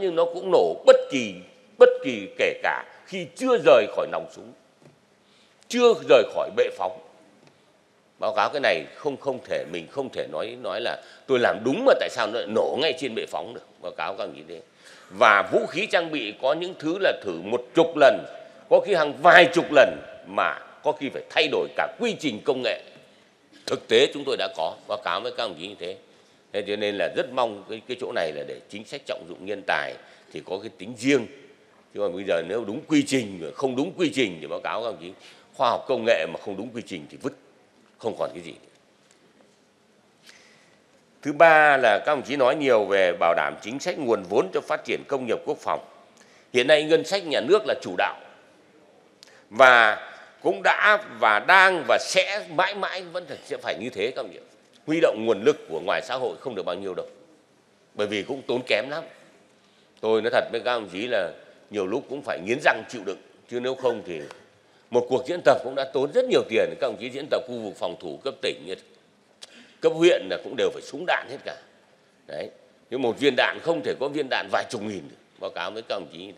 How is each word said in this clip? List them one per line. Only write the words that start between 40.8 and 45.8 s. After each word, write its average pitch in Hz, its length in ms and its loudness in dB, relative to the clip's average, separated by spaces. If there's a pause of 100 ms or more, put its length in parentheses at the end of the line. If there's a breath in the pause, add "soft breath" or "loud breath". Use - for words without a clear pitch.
Thứ 147 100 -4
ba 151 440 8
là 110 300 4
các 147 60 2
ông 135 100 0
chí 117 140 -6
nói 135 200 4
nhiều 123 280 4
về 95 360 4
bảo 85 140 4
đảm 73 280 0
chính 120 180 -10
sách 190 180 -6
nguồn 113 240 0
vốn 110 320 0
cho 147 60 -2
phát - 240 -6
triển 87 240 -4
công 131 180 -4
nghiệp 104 200 -2
quốc 147 120 -4
phòng. 82 260 -4 (680 soft breath)